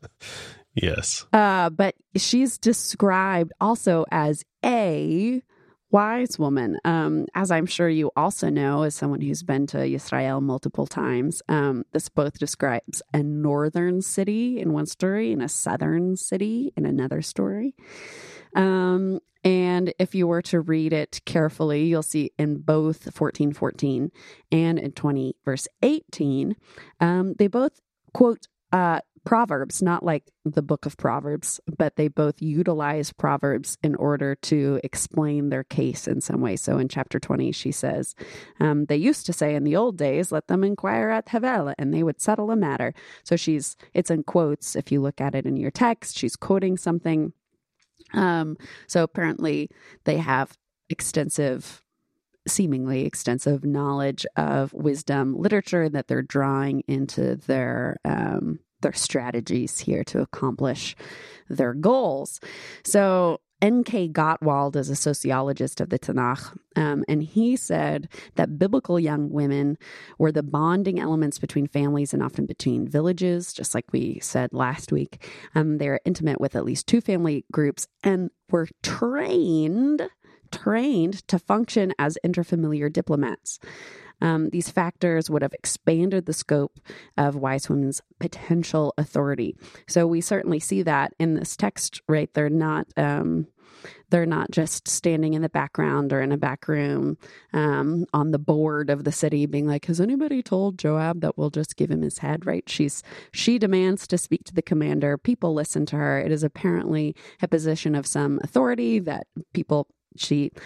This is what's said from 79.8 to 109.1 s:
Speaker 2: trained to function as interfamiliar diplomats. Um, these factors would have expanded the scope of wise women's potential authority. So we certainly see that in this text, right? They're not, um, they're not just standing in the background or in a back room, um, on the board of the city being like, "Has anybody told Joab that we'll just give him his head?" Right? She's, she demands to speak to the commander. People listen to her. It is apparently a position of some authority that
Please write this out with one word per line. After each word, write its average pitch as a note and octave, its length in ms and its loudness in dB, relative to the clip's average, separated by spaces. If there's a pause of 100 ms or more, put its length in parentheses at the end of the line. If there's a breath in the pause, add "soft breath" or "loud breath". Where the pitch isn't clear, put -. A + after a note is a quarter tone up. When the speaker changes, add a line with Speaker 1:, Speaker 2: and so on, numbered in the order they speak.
Speaker 2:
trained G#3 760 0
to F#3 100 2
function G3+ 600 0
as D3 280 0
interfamiliar D#3+ 640 0
diplomats. C#3+ 680 -2 (600 loud breath)
Um, D#3+ 300 2
these E3+ 200 -4
factors E3+ 580 0
would D3+ 140 0
have C#3 120 -2
expanded F3 720 0
the D3+ 60 -2
scope - 460 0 (380 loud breath)
of C#3+ 180 2
wise C3+ 340 -2
women's C#3 320 0 (200)
potential D#3+ 760 0
authority. C#3+ 600 -2 (320 loud breath)
So E3+ 180 4
we E3+ 140 2
certainly E3+ 400 0
see F#3+ 220 0
that D3 360 0
in E3 160 2
this - 220 -4
text, - 520 -4
right? D3+ 240 2
They're D3+ 160 2
not, D#3 380 0 (100)
um, D#3 520 0 (640 loud breath)
they're F3 140 4
not D#3+ 280 -2
just - 340 -2
standing D#3+ 480 0
in D#3+ 80 0
the D#3+ 60 0
background C#3+ 640 0
or C3+ 100 2
in C3+ 80 0
a C#3+ 80 2
back C#3 300 -4
room, C#3+ 500 0 (340 loud breath)
um, D3+ 640 0
on D3 160 2
the D3+ 80 -4
board D3+ 500 0
of C#3+ 140 0
the D3 100 -2
city D3 340 0
being D3 200 -2
like, D3 200 -2
"Has E3+ 140 0
anybody C4+ 420 0
told F#3+ 360 0
Joab D#3+ 420 0
that D#3 160 -2
we'll D3 140 -2
just D3+ 260 -4
give D#3 140 0
him D#3+ 120 0
his D3 160 -4
head?" D#3 280 -4
Right? - 220 -2
She's, - 340 -2 (300 loud breath)
she A#3+ 260 2
demands F#3+ 480 2
to F3+ 100 0
speak - 280 0
to - 100 -12
the E3 80 0
commander. D3 560 0
People F#3+ 340 0
listen D3+ 340 -2
to D3 100 -4
her. C#3+ 240 0
It - 100 0
is D#3 140 0
apparently D#3 720 0 (260 loud breath)
a F#3 60 0
position D#3 480 0
of C#3 100 -4
some C#3+ 380 0
authority A#3+ 560 2
that D#3+ 260 -6 (260)